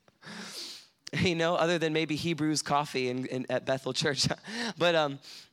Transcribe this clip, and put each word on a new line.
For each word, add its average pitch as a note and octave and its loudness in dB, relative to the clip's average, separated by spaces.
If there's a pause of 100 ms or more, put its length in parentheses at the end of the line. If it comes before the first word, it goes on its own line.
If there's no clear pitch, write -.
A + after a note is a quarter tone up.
(1120)
You F3 2
know, E3 2
other E3+ 4
than D#3+ 0
maybe D#3 2
Hebrews D#3 0
coffee C#3+ 0
in, B2+ -2
in, C3 -4
at B2+ -2
Bethel C3+ -2
Church. C#3+ 0 (240)
<laughs> A#3 -6
But, E3+ 4
um, C#3+ 2 (340)